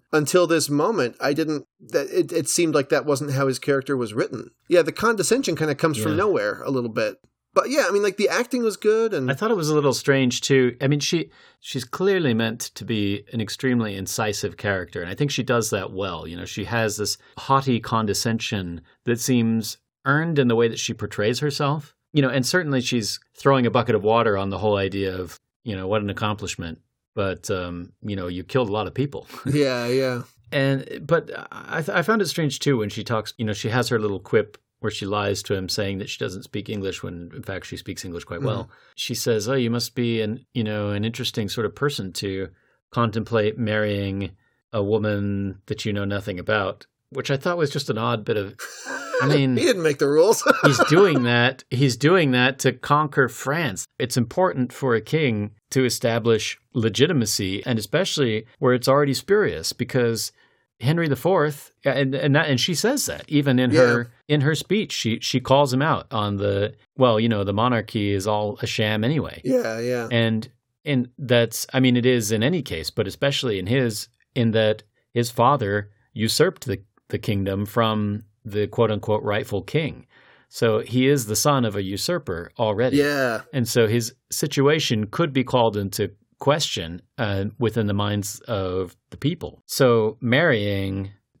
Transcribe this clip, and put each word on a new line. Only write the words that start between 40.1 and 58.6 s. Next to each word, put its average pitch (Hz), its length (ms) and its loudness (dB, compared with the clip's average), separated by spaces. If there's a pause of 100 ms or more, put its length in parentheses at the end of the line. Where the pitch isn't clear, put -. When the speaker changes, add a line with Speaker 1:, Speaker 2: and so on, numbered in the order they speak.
Speaker 2:
an, 107 220 -4 (120)
you 117 80 0
know, 107 260 -2
an 101 160 -2
interesting 113 440 -4
sort 110 180 -2
of - 80 -10
person 139 380 -4
to 95 360 -6 (420)
contemplate 110 680 0
marrying 101 720 -2 (420)
a 107 100 0
woman 101 840 -2
that - 180 -6
you 107 80 -2
know 101 120 -2
nothing 101 340 -4
about," 104 480 -2 (240)
which - 180 -6
I 139 80 0
thought 175 220 -2
was 147 100 2
just 143 220 -4
an 110 80 -2
odd 117 260 0
bit 110 120 0
of, 101 180 -6 (680)
I 131 60 2
Speaker 1:
<laughs> 151 80 4
Speaker 2:
mean, 135 200 4
Speaker 1:
He 311 100 2
didn't 202 180 2
make 156 160 2
the 143 100 2
rules. 170 340 6 (120)
<laughs> - 80 -2
Speaker 2:
he's 143 260 6
doing 156 340 6
that. 120 460 2
He's 127 260 2
doing 151 360 4
that 127 280 2
to 127 140 2
conquer 143 560 2
France. 135 560 -4 (140)
It's 123 180 -2
important 131 560 0
for 127 220 0
a 110 60 0
king 110 500 -2 (180)
to 131 160 2
establish 113 720 0 (160)
legitimacy, 110 920 0
and 120 140 -2
especially 117 640 0 (140)
where 127 140 4